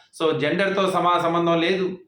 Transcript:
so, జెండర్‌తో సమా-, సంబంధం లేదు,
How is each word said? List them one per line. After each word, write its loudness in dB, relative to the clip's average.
so, 0
జెండర్‌తో 0
సమా-, 2
సంబంధం 0
లేదు, -2